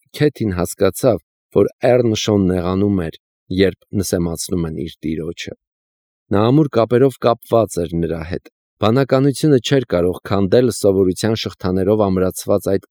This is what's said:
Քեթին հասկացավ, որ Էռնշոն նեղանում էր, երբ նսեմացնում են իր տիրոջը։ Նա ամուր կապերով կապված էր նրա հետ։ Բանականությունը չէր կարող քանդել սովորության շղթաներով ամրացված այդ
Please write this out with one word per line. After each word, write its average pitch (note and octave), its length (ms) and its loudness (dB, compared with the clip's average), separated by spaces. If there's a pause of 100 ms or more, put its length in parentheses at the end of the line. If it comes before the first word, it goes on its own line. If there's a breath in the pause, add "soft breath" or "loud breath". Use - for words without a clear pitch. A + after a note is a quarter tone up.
Քեթին A2+ 460 -2
հասկացավ, F#2+ 640 -2 (340)
որ G2+ 160 2 (100)
Էռնշոն A2+ 680 2
նեղանում F#2 520 0
էր, E2 200 -6 (320)
երբ F#2 280 0 (140)
նսեմացնում F2 720 -4
են D#2+ 120 -8
իր D#2+ 180 -8
տիրոջը։ D#2+ 580 -8 (760)
Նա G2+ 120 2
ամուր C#3 260 4
կապերով A#2+ 500 2
կապված A#2 600 0
էր E2+ 140 -4
նրա E2 300 -4
հետ։ E2 300 -10 (280)
Բանականությունը C3+ 800 2
չէր C3 280 0
կարող F2 340 0
քանդել G#2 500 2
սովորության G2 640 0
շղթաներով F#2+ 680 -2
ամրացված F#2+ 640 -2
այդ G2 240 -2